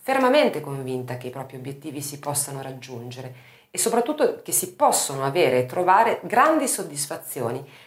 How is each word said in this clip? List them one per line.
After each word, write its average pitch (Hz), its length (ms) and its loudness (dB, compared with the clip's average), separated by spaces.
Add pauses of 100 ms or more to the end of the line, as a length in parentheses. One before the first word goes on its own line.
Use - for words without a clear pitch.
fermamente 262 600 4
convinta 127 560 -6
che 127 80 -10
i 123 40 -8
propri 135 260 -10
obiettivi 139 440 -10
si 143 180 -10
possano 139 440 -4
raggiungere 127 960 -14 (140)
e - 60 -10
soprattutto 254 640 0
che 170 100 -12
si - 220 -2
possono 139 500 2
avere 139 340 4
e 123 80 2
trovare 185 560 4
grandi 269 440 4
soddisfazioni, 143 960 -6 (220)